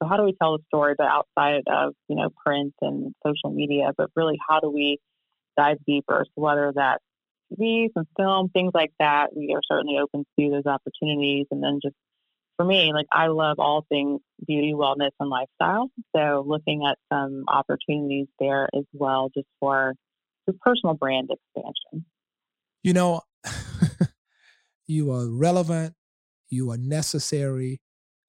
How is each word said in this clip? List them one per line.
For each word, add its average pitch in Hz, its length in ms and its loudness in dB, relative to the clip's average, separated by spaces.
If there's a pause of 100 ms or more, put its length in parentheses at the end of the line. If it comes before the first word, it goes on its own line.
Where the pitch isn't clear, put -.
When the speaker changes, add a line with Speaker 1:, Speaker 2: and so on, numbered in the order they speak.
Speaker 1:
So 156 80 -2
how 190 80 2
do 208 60 4
we 196 180 2
tell 160 160 2
the 156 120 -8
story, 147 280 2
but 143 120 2
outside 147 580 0
of, 143 280 0 (140)
you 147 80 -2
know, 156 120 0 (160)
print 143 380 0
and 139 320 -4 (120)
social 147 240 -2
media, 143 460 0
but 156 180 0
really 160 240 0 (100)
how 156 120 4
do 156 100 0
we 143 280 0 (580)
dive 147 300 4
deeper? 143 400 2
So - 160 -10
whether 147 320 2
that's 135 280 2 (460)
T 180 100 -14
V, 226 360 2
some 165 120 -2 (100)
film, 190 340 2
things 180 240 0
like 160 240 2
that. 147 380 2
We 147 180 -4
are 151 160 -2
certainly 147 280 0
open 143 260 -2 (140)
to 147 120 4
those 143 160 0
opportunities. 143 840 -2
And 143 120 -4
then 143 200 0
just 143 120 -6 (640)
for 175 80 0
me, 180 280 4
like, 151 200 0
I 160 140 4
love 156 320 0
all 151 300 2
things 143 320 0 (260)
beauty, 151 280 0
wellness, 143 360 0 (100)
and 143 80 -4
lifestyle. 165 600 -2 (240)
So 147 320 2
looking 151 400 -2
at 135 120 -2 (140)
some 135 360 -4
opportunities 139 800 -2 (120)
there 139 340 0
as 143 180 -2
well, 135 420 0
just 139 120 -6 (140)
for, 135 340 0 (500)
for 190 160 -2
personal 240 340 0
brand 135 360 -2
expansion. - 760 -12 (760)
Speaker 2:
You 175 120 2
know, 175 260 2 (240)
<laughs> - 1400 -6
you 151 260 0
are 123 160 -2
relevant, 165 680 0 (540)
you 127 220 -2
are 117 80 -6
necessary, 135 1000 -4 (480)